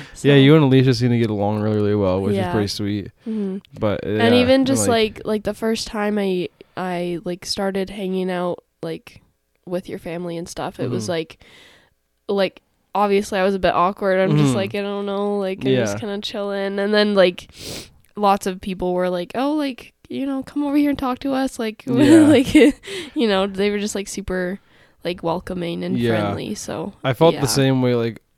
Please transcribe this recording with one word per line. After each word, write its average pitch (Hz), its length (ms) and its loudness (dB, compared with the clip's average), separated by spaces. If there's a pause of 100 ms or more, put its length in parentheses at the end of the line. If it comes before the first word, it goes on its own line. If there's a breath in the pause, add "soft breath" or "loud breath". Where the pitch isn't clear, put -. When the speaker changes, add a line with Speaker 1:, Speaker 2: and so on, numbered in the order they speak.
(140)
Speaker 1:
So - 140 -2
Speaker 2:
Yeah, 143 80 8
you 139 200 8
and 160 80 6
Alicia 131 300 6
seem 120 160 0
to 120 80 2
get 117 140 2
along 104 300 0
really, 107 160 0
really 104 180 2
well, 95 260 2
which 101 120 0
is 98 40 0
Speaker 1:
Yeah. 180 140 -2
Speaker 2:
pretty 104 160 0
sweet. 101 380 -4 (220)
Speaker 1:
Mm-hmm. 202 300 -6 (220)
Speaker 2:
But, 104 240 -2
Speaker 1:
And 233 320 2
Speaker 2:
yeah, 247 60 4
Speaker 1:
even 262 240 4
just, 226 220 0
Speaker 2:
like 220 300 0
Speaker 1:
like, - 80 -14
like, 214 180 -4
the 214 120 -4
first 220 320 -4
time 208 320 -2
I, 185 300 -2 (280)
I, 175 460 -6
like, 180 220 -8
started 196 440 -4
hanging 185 400 -4
out, 180 340 -4 (200)
like, 156 380 -12 (440)
with 180 240 -6
your - 80 -10
family 170 400 -8
and 180 100 -10
stuff, - 320 -10
it 175 120 -4
was, - 140 -4
Speaker 2:
Mm-hmm. 180 60 -4
Speaker 1:
like, 165 260 -6 (920 soft breath)
like, 196 340 -2 (320)
obviously 202 460 0
I 185 40 2
was 196 120 2
a 190 40 -2
bit 180 140 2
awkward. 190 460 0
I'm 185 180 2
just 147 120 4
Speaker 2:
Mm-hmm. 127 60 2
Speaker 1:
like, 117 200 -4
I 202 60 -4
don't 202 240 -6
know, 202 320 -4
like, 196 280 -4
I'm 135 80 2
just 110 220 0
Speaker 2:
Yeah. 104 40 -8
Speaker 1:
kinda 202 220 -8
chilling. 196 580 -6
And 202 140 0
then, 208 220 4
like, 185 340 2 (640 loud breath)
lots 202 300 2
of 190 160 -6
people 185 320 -4
were 180 160 0
like, 180 260 -6
"Oh, 277 180 -2
like, 277 400 -6 (160)
you 254 160 -6
know, 269 180 -6
come 285 200 -6
over 285 120 -2
here 294 140 2
and 285 100 -2
talk 254 200 -4
to 277 140 -4
us." 262 240 -4
Like, 220 280 -8
<laughs> - 20 -12
Speaker 2:
Yeah. 285 400 6
Speaker 1:
like, 277 260 4
<laughs> 311 600 4
you 233 120 2
know, 196 200 2
they 196 240 -2
were 208 80 -2
just, 208 160 -4
like, 202 120 -6
super, 185 520 -6 (440 soft breath)
like, 180 200 -6
welcoming 175 600 -6
and 175 140 -2
Speaker 2:
Yeah. 117 140 2 (100)
Speaker 1:
friendly, 104 340 -4
so, - 380 -10 (100)
Speaker 2:
I 135 100 0
felt 160 220 4
Speaker 1:
yeah. 143 60 -6
Speaker 2:
the 139 60 0
same 135 340 2
way, 123 140 2
like, 113 260 -2 (160)